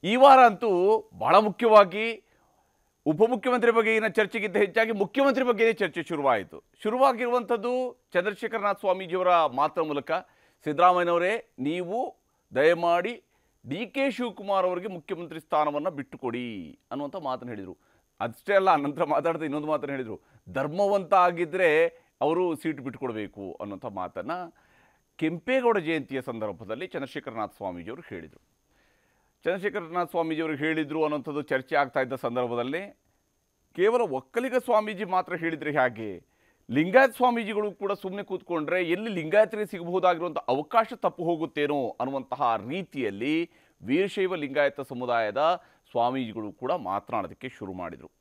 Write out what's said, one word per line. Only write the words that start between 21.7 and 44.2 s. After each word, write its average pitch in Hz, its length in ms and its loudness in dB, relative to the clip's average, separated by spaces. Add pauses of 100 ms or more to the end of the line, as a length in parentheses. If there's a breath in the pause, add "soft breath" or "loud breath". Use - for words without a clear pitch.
ಅವರು 165 360 0
ಸೀಟ್ 147 240 -6
ಬಿಟ್ಕೊಡ್ಬೇಕು" 107 800 -8
ಅನ್ನುವಂಥ 101 260 -10
ಮಾತನ್ನ 92 440 -8 (840 soft breath)
ಕೆಂಪೇಗೌಡ 226 640 0
ಜಯಂತಿಯ 147 440 -4
ಸಂದರ್ಭದಲ್ಲಿ 110 640 -8
ಚಂದ್ರಶೇಖರನಾಥ್ 127 680 -10
ಸ್ವಾಮೀಜಿಯವರು 95 520 -10
ಹೇಳಿದ್ರು. - 440 -18 (920)
ಚಂದ್ರಶೇಖರನಾಥ್ 170 680 -4
ಸ್ವಾಮೀಜಿಯವರು 160 460 -2
ಹೇಳಿದ್ರು 156 460 -2
ಅನ್ನೋಂಥದ್ದು 147 400 -4
ಚರ್ಚೆ 135 340 -2
ಆಗ್ತಾ 139 240 0
ಇದ್ದ 131 120 -2
ಸಂದರ್ಭದಲ್ಲಿ 127 840 -4 (800)
ಕೇವಲ 220 240 4
ಒಕ್ಕಲಿಗ 220 540 -4 (100)
ಸ್ವಾಮೀಜಿ 214 400 0
ಮಾತ್ರ 180 320 -2
ಹೇಳಿದ್ರೆ 156 340 -4
ಹೇಗೆ? 113 600 -2 (380)
ಲಿಂಗಾಯತ್ 190 460 4
ಸ್ವಾಮೀಜಿಗಳು 220 560 -2
ಕೂಡ 196 200 -6
ಸುಮ್ನೆ 196 300 -8
ಕೂತ್ಕೊಂಡ್ರೆ 175 600 -4
ಎಲ್ಲಿ 190 260 -2
ಲಿಂಗಾಯತರಿಗೆ 202 560 0
ಸಿಗಬಹುದಾಗಿರುವಂಥ 175 720 0 (120)
ಅವಕಾಶ 151 460 2
ತಪ್ಪು 175 300 -4
ಹೋಗುತ್ತೇನೋ 147 760 -2
ಅನ್ನುವಂತಹ 127 680 -2
ರೀತಿಯಲ್ಲಿ 143 840 -4 (320 soft breath)
ವೀರಶೈವ 185 540 0